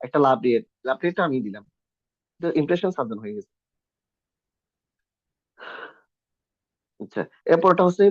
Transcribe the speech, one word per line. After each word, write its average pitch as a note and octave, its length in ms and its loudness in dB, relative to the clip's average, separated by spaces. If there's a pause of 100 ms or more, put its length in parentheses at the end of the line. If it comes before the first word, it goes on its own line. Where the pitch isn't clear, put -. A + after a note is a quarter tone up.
একটা D3 180 -4
লাভ C3+ 240 4
রেট, A#2 220 0 (200)
লাভ B2+ 180 -2
রেটটা F3+ 200 -2
আমি C3+ 180 -2
দিলাম, G#2 220 -12 (760)
তো E3+ 140 -4
ইমপ্রেশন F3 360 0
সাতজন A2 280 -6
হয়ে G#2+ 140 -12
গেছে। G#2 180 -14 (3500)
আচ্ছা, G#2 220 -8 (240)
এরপরটা F3+ 380 4
হচ্ছে F3+ 280 4